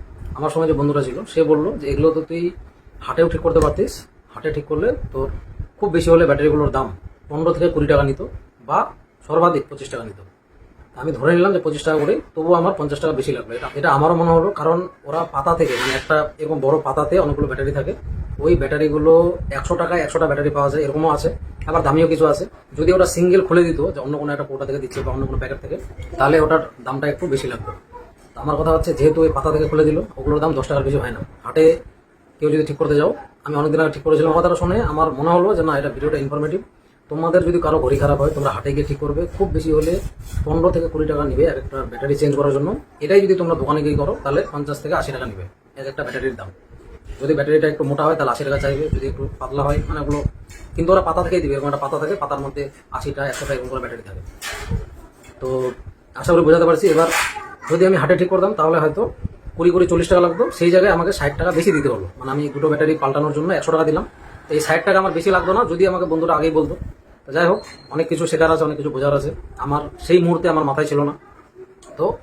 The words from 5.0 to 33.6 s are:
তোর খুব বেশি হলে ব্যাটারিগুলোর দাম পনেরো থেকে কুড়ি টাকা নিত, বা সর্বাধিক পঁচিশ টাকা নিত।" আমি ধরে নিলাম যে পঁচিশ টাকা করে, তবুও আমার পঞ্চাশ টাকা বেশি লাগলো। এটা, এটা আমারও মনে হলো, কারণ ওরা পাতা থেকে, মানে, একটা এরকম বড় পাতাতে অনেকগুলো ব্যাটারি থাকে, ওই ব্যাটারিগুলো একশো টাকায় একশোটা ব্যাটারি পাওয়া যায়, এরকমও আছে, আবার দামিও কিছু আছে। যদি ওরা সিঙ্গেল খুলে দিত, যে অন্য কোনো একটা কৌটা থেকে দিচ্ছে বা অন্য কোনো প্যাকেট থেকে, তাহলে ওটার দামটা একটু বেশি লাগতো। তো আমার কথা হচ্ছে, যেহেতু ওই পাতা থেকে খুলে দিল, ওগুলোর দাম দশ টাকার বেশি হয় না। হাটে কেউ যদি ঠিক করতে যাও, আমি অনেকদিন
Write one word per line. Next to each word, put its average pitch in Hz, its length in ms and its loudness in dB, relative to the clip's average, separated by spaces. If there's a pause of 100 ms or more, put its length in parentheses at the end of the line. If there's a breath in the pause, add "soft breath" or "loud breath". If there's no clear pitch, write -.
তোর 135 180 -4 (460)
খুব 202 140 -2
বেশি 165 200 2
হলে 165 160 8
ব্যাটারিগুলোর 143 440 2
দাম 123 260 -4 (320)
পনেরো 165 240 0
থেকে 170 160 2
কুড়ি 156 180 0
টাকা 147 160 4
নিত, 139 200 -2 (440)
বা 151 260 0 (340)
সর্বাধিক 160 440 2
পঁচিশ 135 180 -14
টাকা 117 160 -10
নিত।" 95 160 -16 (760)
আমি 143 160 -4
ধরে 139 220 2
নিলাম 180 180 4
যে 185 60 2
পঁচিশ 147 240 -4
টাকা 156 160 2
করে, 185 220 0 (140)
তবুও 165 200 2
আমার 175 240 2
পঞ্চাশ 147 220 -4
টাকা 156 120 -2
বেশি 131 200 -2
লাগলো। 117 220 -8
এটা, 127 200 -8
এটা 143 160 0
আমারও 151 240 4
মনে 170 160 2
হলো, 165 200 4
কারণ 170 380 -2 (160)
ওরা 160 280 -4
পাতা 147 220 0
থেকে, 160 260 2
মানে, 135 140 -2
একটা 151 440 -2
এরকম 151 220 -4
বড় 143 200 2
পাতাতে 151 380 0
অনেকগুলো 143 280 0
ব্যাটারি 135 260 -4
থাকে, 143 200 -4 (480)
ওই 160 160 4
ব্যাটারিগুলো 156 840 4 (120)
একশো 139 260 -4
টাকায় 170 240 0
একশোটা 160 260 0
ব্যাটারি 143 240 0
পাওয়া 139 200 0
যায়, 151 140 -2
এরকমও 151 240 0
আছে, 156 280 0 (300)
আবার 160 160 0
দামিও 156 240 4
কিছু 160 200 4
আছে। 147 200 2 (300)
যদি 180 160 2
ওরা 185 140 6
সিঙ্গেল 180 400 4
খুলে 175 180 6
দিত, 156 260 -2
যে 143 100 -8
অন্য 143 180 -4
কোনো 147 140 -4
একটা 143 120 -6
কৌটা 135 220 -8
থেকে 135 120 -4
দিচ্ছে 131 240 -8
বা 131 100 -4
অন্য 135 140 -4
কোনো 131 120 -4
প্যাকেট 131 220 -6
থেকে, 139 160 -8 (420)
তাহলে 143 220 4
ওটার 156 180 4 (260)
দামটা 135 220 -6
একটু 147 200 -4
বেশি 135 220 -2
লাগতো। 110 240 -8 (640)
তো - 60 -16
আমার 147 160 -2
কথা 156 140 0
হচ্ছে, 160 240 2
যেহেতু 156 280 4
ওই 160 100 4
পাতা 147 200 0
থেকে 151 160 2
খুলে 156 160 2
দিল, 151 140 2 (180)
ওগুলোর 147 240 -2
দাম 156 120 0
দশ 127 160 -4
টাকার 143 160 0
বেশি 135 120 0
হয় 123 140 -2
না। 113 100 -10 (240)
হাটে 160 340 4 (640)
কেউ 151 100 2
যদি 156 140 2
ঠিক 147 120 -6
করতে 151 180 2
যাও, 156 200 2 (300)
আমি 151 120 -4
অনেকদিন 151 240 2